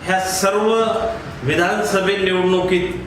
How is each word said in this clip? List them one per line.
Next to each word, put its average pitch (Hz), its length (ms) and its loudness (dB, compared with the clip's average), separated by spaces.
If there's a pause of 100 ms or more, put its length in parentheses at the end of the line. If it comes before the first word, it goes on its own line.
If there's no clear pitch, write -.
ह्या 185 140 0
सर्व 202 640 0 (600)
विधानसभे 190 720 0
निवडणुकीत 185 720 2 (180)